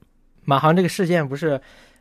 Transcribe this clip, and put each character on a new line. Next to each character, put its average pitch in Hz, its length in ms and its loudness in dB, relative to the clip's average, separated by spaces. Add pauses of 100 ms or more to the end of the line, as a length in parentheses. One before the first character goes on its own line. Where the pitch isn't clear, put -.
(440)
马 139 140 2
航 156 160 4
这 185 80 4
个 175 60 0
事 - 180 -4
件 160 200 0
不 135 100 -8
是 143 240 -2 (400)